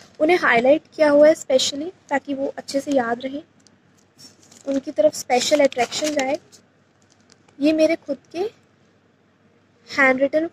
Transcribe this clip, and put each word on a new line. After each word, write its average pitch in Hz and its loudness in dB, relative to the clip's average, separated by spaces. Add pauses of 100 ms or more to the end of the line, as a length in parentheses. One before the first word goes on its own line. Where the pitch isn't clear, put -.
(200)
उन्हें 330 2
highlight 254 2 (120)
किया 302 2
हुआ 294 6
है 320 4
specially, 285 -4 (200)
ताकि 277 -4
वो 277 -6
अच्छे 277 -6
से 285 -6
याद 240 -2
रहें, 269 -12 (1200)
उनकी 277 -6
तरफ 302 0
special 262 -2
attraction 277 -2
जाए। 277 -4 (1200)
ये 294 2
मेरे 311 2
खुद 277 -10 (140)
के 370 -6 (1400)
हैंड 262 2
रिटन 302 0